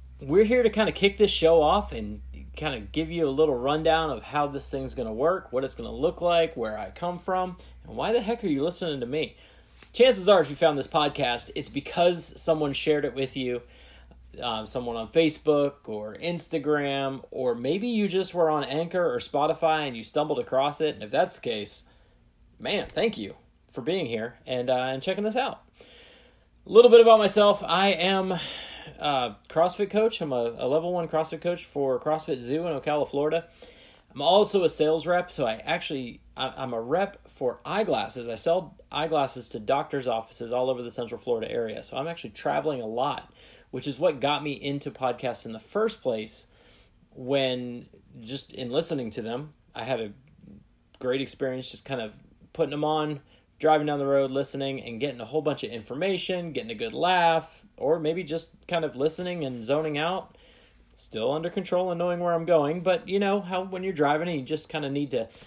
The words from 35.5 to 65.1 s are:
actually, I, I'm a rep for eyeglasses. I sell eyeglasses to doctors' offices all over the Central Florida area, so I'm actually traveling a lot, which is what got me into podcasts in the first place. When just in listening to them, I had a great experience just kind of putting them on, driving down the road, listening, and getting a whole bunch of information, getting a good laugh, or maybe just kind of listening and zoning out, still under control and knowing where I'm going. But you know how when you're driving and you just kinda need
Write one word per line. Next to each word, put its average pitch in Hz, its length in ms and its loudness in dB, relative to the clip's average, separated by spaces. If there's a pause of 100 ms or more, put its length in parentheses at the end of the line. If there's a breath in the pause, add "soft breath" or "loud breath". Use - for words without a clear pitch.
actually, 135 640 -6 (140)
I, 131 220 -6
I'm 127 160 -6
a 113 80 -2
rep 175 480 -4
for 123 340 -4
eyeglasses. 131 640 -2
I 117 80 -6
sell 170 440 -2 (120)
eyeglasses 143 580 -2
to 120 100 -8
doctors' 131 480 -2
offices 113 440 -4
all 127 200 0
over 123 100 -4
the 120 80 -10
Central 117 320 -8
Florida 113 300 -2
area, 117 320 -4
so - 140 -12
I'm 143 100 -4
actually 165 240 -10
traveling 143 500 -2
a 110 60 -8
lot, 123 440 -4 (400 loud breath)
which 127 160 -8
is 135 100 -4
what 151 220 0
got 143 240 0
me 151 80 -4
into 139 400 -6
podcasts 123 560 -4
in 113 40 -10
the 110 80 -12
first 220 440 -2
place. 113 420 -4 (720 soft breath)
When 127 720 -2 (340)
just 123 320 -12
in 123 160 -8
listening 135 420 -2
to 117 120 -6
them, 127 300 -8 (200)
I 123 100 -10
had 135 160 -2
a 107 120 -8 (880)
great 127 220 -2
experience 131 500 -6
just - 120 -16
kind 127 160 -8
of 110 140 -8 (400)
putting 156 160 0
them 147 140 -4
on, 151 380 -2 (360 soft breath)
driving 151 300 4
down 147 100 0
the 139 80 -2
road, 139 240 2
listening, 135 540 -4
and 113 160 -10
getting 123 220 -6
a 110 40 -10
whole 143 160 -2
bunch 143 220 -2
of 110 80 -8
information, 170 800 -4
getting 117 180 -8
a 117 60 -10
good 113 180 -6
laugh, 165 720 2 (100)
or 156 240 2
maybe 165 240 -2
just 160 280 -8 (160)
kind 165 180 -2
of 127 100 -6
listening 165 480 -4
and 123 220 -8
zoning 147 320 0
out, 175 400 -4 (580 soft breath)
still 113 360 -4
under 160 180 -2
control 185 400 -2
and 175 80 -4
knowing 175 220 -2
where 175 140 0
I'm 165 120 0
going. 160 360 4
But 180 280 0
you 196 80 0
know 202 240 2
how 180 220 -4
when 185 200 -8
you're 190 80 -2
driving 151 380 2
and 160 100 -2
you 127 60 -6
just 151 240 -6
kinda 139 220 -4
need 143 200 -2